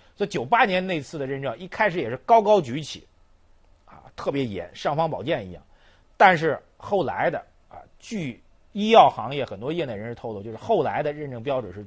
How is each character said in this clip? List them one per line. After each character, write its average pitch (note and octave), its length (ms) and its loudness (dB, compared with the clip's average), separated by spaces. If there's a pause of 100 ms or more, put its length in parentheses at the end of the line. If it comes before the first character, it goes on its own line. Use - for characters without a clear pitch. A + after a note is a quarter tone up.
(180)
所 G3+ 100 -4
以 - 20 -6
九 B2 140 -4
八 - 220 2
年 F#3 200 0
那 F3+ 140 -2
次 C#3+ 180 -12
的 C#3 80 -6
认 C3+ 160 -6
证 A#2+ 160 -6
一 F#3 80 -14
开 G#3 240 0
始 E3+ 120 -4
也 A2+ 80 -4
是 B2 160 -6
高 A3+ 160 6
高 G#3 180 6
举 C3+ 220 -4
起， - 260 -14 (800)
啊， - 180 -20 (140)
特 - 120 -8
别 C#3 140 -2
严， G2 300 -8
尚 D3+ 240 -4
方 D#3+ 120 0
宝 G#2 140 -8
剑 B2+ 240 -4
一 F2+ 60 -14
样。 D#2+ 100 -18 (540)
但 F#3 200 8
是 D3+ 220 0 (160)
后 G3 280 -2
来 A#2 260 -2
的 C#3+ 80 -2 (320)
啊， - 100 -20 (200)
据 E3 420 -10 (300)
医 G#3+ 180 -2
药 F#3+ 200 10
行 A#2+ 260 -6
业 C3+ 80 -2
很 G2+ 160 -10
多 B2+ 120 -6
业 E3+ 140 -4
内 A#2 100 -8
人 G#2+ 120 -8
士 A#2+ 80 -10
透 A2+ 180 -10
露， G2 80 -10
就 A2 80 -12
是 A2 80 -12
后 G#3 240 0
来 A#2+ 220 0
的 D3 80 -2
认 D3 180 -10
证 A#2+ 120 -10
标 C3 200 -2
准 F#2 120 -10
是 G#2 140 -12